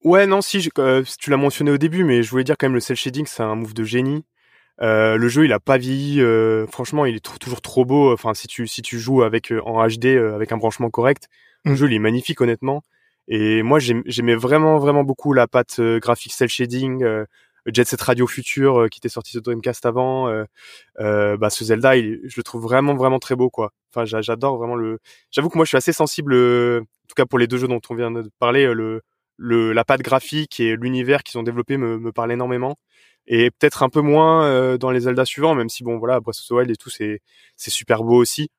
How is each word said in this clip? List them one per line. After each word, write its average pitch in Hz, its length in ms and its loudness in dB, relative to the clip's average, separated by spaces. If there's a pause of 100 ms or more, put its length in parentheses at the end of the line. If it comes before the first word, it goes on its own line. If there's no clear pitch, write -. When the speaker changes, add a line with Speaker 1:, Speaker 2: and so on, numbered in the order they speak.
Speaker 1:
Ouais, 190 240 6
non, 196 140 2
si, 196 200 -2
je, 165 80 -2 (100)
euh, 131 240 4 (160)
tu - 100 -10
l'as 143 80 4
mentionné 143 340 0
au 143 60 2
début, 165 260 0
mais 123 200 4
je 110 60 -4
voulais 127 140 0
dire 143 140 0
quand 139 100 0
même 131 80 0
le 123 40 2
cel 123 160 -6
shading, 139 300 -6
c'est - 180 -8
un 110 120 -4
move 110 180 -8
de 110 100 -6
génie. 131 400 -2 (580)
Euh, 110 360 4
le 117 120 2
jeu, 143 160 4
il 131 80 4
a 104 60 0
pas 135 180 2
vieilli, 135 440 -2
euh, 113 460 2
franchement, 147 380 -4
il 120 100 -2
est 107 100 -12
tr-, - 140 -18
toujours 123 220 -10
trop - 240 0
beau. 135 280 4
Enfin, 110 200 -4
si - 140 -10
tu, 117 200 -10
si - 140 -12
tu 117 180 -10
joues 123 240 2
avec, 113 280 0
euh, 110 140 -2
en 113 180 0
H 113 140 2
D, 127 180 4
euh, 110 200 2
avec 107 160 -4
un 113 60 -2
branchement 113 320 -2
correct, 123 380 0 (360)
le 147 80 0
Speaker 2:
Mm. 139 40 4
Speaker 1:
jeu, 139 120 2
il 127 60 2
est 107 60 2
magnifique, 117 420 -2
honnêtement. 131 420 -2 (440)
Et 107 360 2
moi, 139 160 4
j'aim-, 120 260 0
j'aimais 117 300 0
vraiment, 151 420 4
vraiment 143 260 2
beaucoup 139 300 -2
la 123 140 4
patte, - 320 -2
euh, 113 200 2
graphique - 340 -2
cel 123 160 0
shading, 127 540 -4
euh, 110 220 -2 (480)
Jet 120 120 4
Set - 160 -6
Radio 123 260 2
Future, 135 540 0
euh, 113 80 2
qui - 100 -20
était 120 100 -8
sorti - 220 -14
sur 120 100 -8
Dreamcast 117 460 -6
avant, 127 400 -2
euh, 110 160 -4 (560)
euh, 104 360 0
bah, 104 140 0
ce - 140 -8
Zelda, 117 340 4
il, 110 280 -2
je 123 120 -14
le 120 60 -8
trouve - 180 -12
vraiment, 131 320 0
vraiment 131 240 0
très - 180 -4
beau, 127 140 0
quoi. 110 220 -8 (200)
Enfin, 117 140 -4
j'a-, 110 160 -6
j'adore 117 380 -4
vraiment 117 160 -6
le, 113 240 -6 (320)
j'avoue 147 180 -2
que - 80 -4
moi, 160 80 4
je - 40 -8
suis - 80 2
assez 160 160 0
sensible, 147 420 -2
euh, 120 460 2
en - 260 -20
tout - 80 -14
cas 135 100 2
pour 123 140 -2
les 120 80 4
deux 123 100 -4
jeux 127 100 -2
dont 120 220 -4
on 120 60 -10
vient 117 160 -4
de 113 260 -10
parler, 127 280 2
euh, 123 80 2
le, 110 280 -6 (360)
le, 117 360 0
la 117 120 2
patte 131 160 2
graphique 135 580 -4
et 113 160 0
l'univers 127 480 -2
qu'ils - 160 -10
ont 117 40 -8
développé 120 340 -4
me, 117 200 -4
me 113 140 -8
parle 117 220 -4
énormément. 123 440 -6 (500)
Et 120 220 4
peut-être - 320 0
un 131 80 2
peu 151 120 0
moins, 156 440 4
euh, 127 320 2
dans 127 140 -2
les 127 80 2
Zelda 127 260 0
suivants, 156 300 0
même 117 140 -2
si, - 140 -14
bon, 117 140 -4
voilà, 120 220 0
Breath 113 220 -10
of - 60 -20
the - 40 -8
Wild 123 180 0
et 110 60 -4
tout, - 160 -18
c'est, 107 300 -8 (340)
c'est - 160 -12
super 110 320 -2
beau 117 180 4
aussi. 147 380 -2